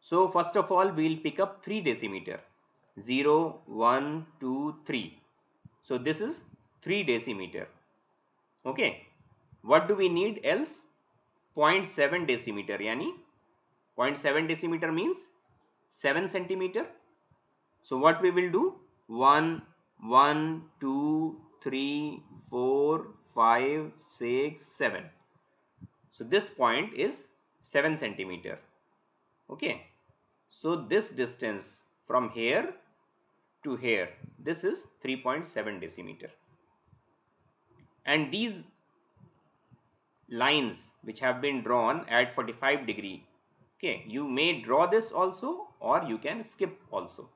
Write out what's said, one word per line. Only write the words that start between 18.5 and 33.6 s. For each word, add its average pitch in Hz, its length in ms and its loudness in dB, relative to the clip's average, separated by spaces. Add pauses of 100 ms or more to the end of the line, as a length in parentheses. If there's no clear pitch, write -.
do? 269 260 2 (300)
One, 147 540 4 (400)
one, 151 640 4 (180)
two, 151 560 -2 (260)
three, 139 600 -4 (260)
four, 139 600 2 (260)
five, 127 580 4 (240)
six, 131 460 -2
seven. 98 420 -4 (1080)
So - 120 -12
this 190 240 2
point 131 460 2
is 208 320 -2 (340)
seven 147 380 0
centimeter. 95 600 -8 (920)
Okay. - 380 -8 (600)
So - 260 -4
this 160 360 -2
distance 117 720 -6 (240)
from 123 240 0
here 135 420 -2 (920)